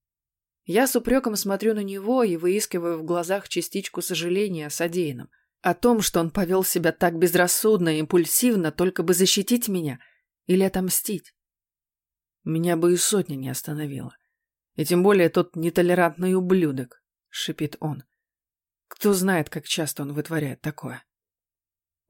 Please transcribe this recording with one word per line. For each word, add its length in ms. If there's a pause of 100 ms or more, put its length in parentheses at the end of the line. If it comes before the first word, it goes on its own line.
(640)
Я 200
с 120
упрёком 400
смотрю 360
на 80
него 420
и 120
выискиваю 640
в 40
глазах 440
частичку 540
сожаления 640
о 20
содеянном. 600 (320)
О 120
том, 280
что 180
он 100
повёл 360
себя 260
так 260
безрассудно 800
и 40
импульсивно, 720
только 300
бы 120
защитить 560
меня 300 (460)
или 180
отомстить. 720 (1080)
«Меня 320
бы 180
и 40
сотня 380
не 140
остановила. 640 (600)
И 80
тем 200
более 260
тот 260
нетолерантный 800
ублюдок», 640 (280)
шипит 500
он. 240 (840)
«Кто 240
знает, 360
как 160
часто 380
он 100
вытворяет 480
такое». 420 (1080)